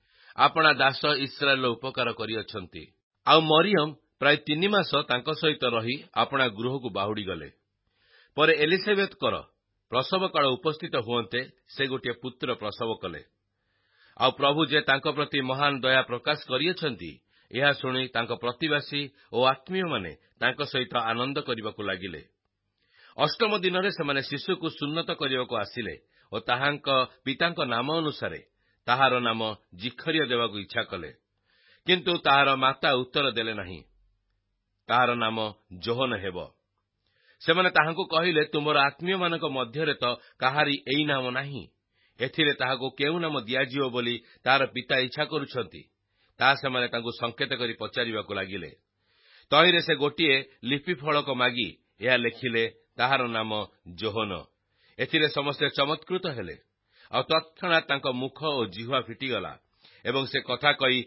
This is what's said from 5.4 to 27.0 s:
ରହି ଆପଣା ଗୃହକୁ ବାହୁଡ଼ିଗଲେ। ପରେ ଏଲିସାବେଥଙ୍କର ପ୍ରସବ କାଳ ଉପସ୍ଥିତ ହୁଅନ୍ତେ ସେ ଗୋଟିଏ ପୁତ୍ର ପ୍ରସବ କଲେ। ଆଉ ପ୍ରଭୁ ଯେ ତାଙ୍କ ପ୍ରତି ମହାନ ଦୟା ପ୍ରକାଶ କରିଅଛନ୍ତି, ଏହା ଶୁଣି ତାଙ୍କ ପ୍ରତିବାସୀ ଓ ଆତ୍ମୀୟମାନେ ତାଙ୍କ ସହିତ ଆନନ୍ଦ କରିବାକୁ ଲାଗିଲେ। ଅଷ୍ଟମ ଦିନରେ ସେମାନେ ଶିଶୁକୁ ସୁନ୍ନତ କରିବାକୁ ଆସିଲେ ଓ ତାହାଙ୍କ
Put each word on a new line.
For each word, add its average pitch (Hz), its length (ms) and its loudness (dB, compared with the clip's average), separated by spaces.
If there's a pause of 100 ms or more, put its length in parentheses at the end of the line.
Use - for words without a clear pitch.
ରହି 117 380 -2 (100)
ଆପଣା 127 340 2
ଗୃହକୁ 120 420 -4
ବାହୁଡ଼ିଗଲେ। 98 640 -4 (840)
ପରେ 156 180 6
ଏଲିସାବେଥଙ୍କର 185 800 0 (540)
ପ୍ରସବ 185 380 0
କାଳ 151 200 2
ଉପସ୍ଥିତ 151 480 -2
ହୁଅନ୍ତେ 120 540 -2 (200)
ସେ 139 160 -2
ଗୋଟିଏ 127 260 -4
ପୁତ୍ର 123 440 -6
ପ୍ରସବ 107 340 -6 (120)
କଲେ। 82 220 -8 (920)
ଆଉ 127 140 2
ପ୍ରଭୁ 147 340 2
ଯେ 147 160 0
ତାଙ୍କ 139 260 0
ପ୍ରତି 143 340 -2
ମହାନ 135 380 0
ଦୟା 131 220 4
ପ୍ରକାଶ 123 360 -2 (100)
କରିଅଛନ୍ତି, 127 640 -2 (400)
ଏହା 139 200 2
ଶୁଣି 131 360 -2
ତାଙ୍କ 117 260 -4
ପ୍ରତିବାସୀ 143 760 -4 (240)
ଓ 117 100 2
ଆତ୍ମୀୟମାନେ 135 680 0 (280)
ତାଙ୍କ 127 240 0
ସହିତ 127 320 -4
ଆନନ୍ଦ 120 440 -2
କରିବାକୁ 110 440 -6
ଲାଗିଲେ। 95 380 -6 (960)
ଅଷ୍ଟମ 208 400 0
ଦିନରେ 185 340 0
ସେମାନେ 143 300 -2
ଶିଶୁକୁ 143 480 -4
ସୁନ୍ନତ 151 420 -4
କରିବାକୁ 131 440 -2
ଆସିଲେ 101 400 -6 (360)
ଓ 104 80 -4
ତାହାଙ୍କ 131 680 0 (160)